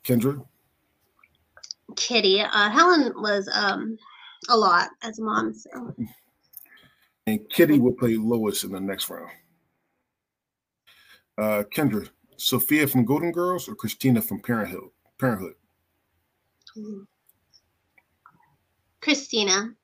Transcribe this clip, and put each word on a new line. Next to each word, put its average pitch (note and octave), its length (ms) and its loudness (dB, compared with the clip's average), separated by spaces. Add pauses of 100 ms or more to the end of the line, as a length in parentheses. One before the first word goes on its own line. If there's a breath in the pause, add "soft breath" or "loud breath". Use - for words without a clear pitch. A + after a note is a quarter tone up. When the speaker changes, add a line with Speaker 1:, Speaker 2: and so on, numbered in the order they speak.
Speaker 1:
Kendra? B2 400 0 (1500)
Speaker 2:
Kitty. G3+ 440 2
Uh, G#3 300 0
Helen E4 460 4
was, G#3 380 -2
um, G#3 420 -2 (520 loud breath)
a A#3+ 80 4
lot F#3 340 4 (120)
as A3 160 -10
a A3 40 -8
mom, A3 320 -2
so. - 400 -16 (1300 soft breath)
Speaker 1:
And A2 140 -2 (100)
Kitty D3+ 280 6
will A#2+ 140 4
play A#2 240 0
Lois A2 480 -2
in G2 80 -10
the F#2+ 80 -8
next F#2+ 280 -6
round. E2 220 -14 (2000 soft breath)
Uh, G#2+ 260 0 (100)
Kendra, G#2+ 340 0 (280)
Sophia D3 500 0
from B2+ 180 2
Golden D#3 280 0
Girls F3 360 -4
or A2 60 -12
Christina A#2 460 0
from G2+ 200 -8
Parenthood? G2+ 500 -6 (280)
Parenthood. G#2+ 360 -2 (1200)
Speaker 2:
Mm. G#3 300 -14 (1900)
Christina. A3+ 840 -2